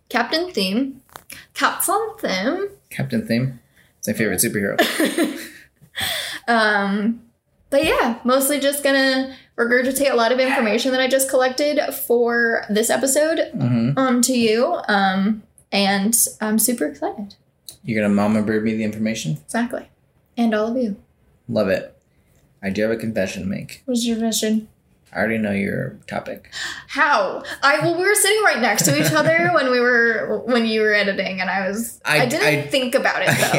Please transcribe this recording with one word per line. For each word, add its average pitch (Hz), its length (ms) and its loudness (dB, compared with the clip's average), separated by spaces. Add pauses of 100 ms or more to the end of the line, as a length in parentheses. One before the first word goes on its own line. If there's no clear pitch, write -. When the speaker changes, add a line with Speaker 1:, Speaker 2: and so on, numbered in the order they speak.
Speaker 1:
Captain 311 440 -2
theme. 214 500 -4 (540)
Captain 403 640 -2
theme. 254 500 -2 (200)
Speaker 2:
Captain 120 380 -4
theme. 127 320 -2 (400)
It's - 80 -8
my 107 60 -2
favorite 101 260 0
superhero. 104 400 -2
Speaker 1:
<laughs> - 1700 -4
Um, 208 720 2 (480)
but 277 140 4
yeah, 320 400 2
mostly 269 380 2
just 277 200 0
gonna 269 540 2 (220)
regurgitate 254 540 2
a 240 40 2
lot 226 160 4
of 254 80 2
information 254 540 2
that 254 80 2
I 262 80 2
just 269 200 2
collected 277 520 2 (120)
for 233 760 0
this 214 200 0
episode, 294 500 2 (140)
Speaker 2:
Mm-hmm. 123 440 0
Speaker 1:
um, 254 240 2
to 247 160 2
you. 233 500 2
Um, 196 560 0 (280)
and 202 440 2 (240)
I'm 214 200 0
super 247 260 0
excited. 285 500 -8 (480)
Speaker 2:
You're 107 180 0
gonna 101 120 2
mama 107 300 2
bird 107 200 0
me 110 120 -2
the 110 100 -2
information? 110 480 -4 (100)
Speaker 1:
Exactly. - 460 -6 (480)
And 226 160 2
all 214 180 0
of 254 100 -2
you. 202 140 -2 (540)
Speaker 2:
Love 107 180 2
it. - 260 -2 (680)
I 98 60 -4
do 101 140 0
have 110 80 2
a 117 40 0
confession 107 480 -4
to 95 60 -4
make. - 360 -10
Speaker 1:
What's 240 200 -2
your 233 100 0
confession? 220 540 -2 (420)
Speaker 2:
I - 60 -8
already 110 220 0
know 104 120 0
your 98 460 -4 (100)
topic. - 420 -10 (380)
Speaker 1:
How? 247 560 0 (180)
I, 285 180 2
well, 330 180 0
we 359 80 -2
were 415 100 4
sitting 415 300 2
right 294 160 2
next 226 240 0
to 285 120 2
each 302 140 2
other 320 380 2
Speaker 2:
<laughs> 359 40 2
Speaker 1:
when 269 180 2
we 247 100 2
were, 233 640 2
when 233 200 2
you 220 160 0
were 214 120 4
editing, 196 480 0
and 185 80 -2
I 190 180 -2
was, 214 380 -6
I 151 160 2
Speaker 2:
I, - 60 2
Speaker 1:
didn't 339 200 0
Speaker 2:
I, - 140 2
Speaker 1:
think 254 340 -2
about 202 280 0
it, - 60 0
Speaker 2:
<laughs> - 0 -
I, - 300 2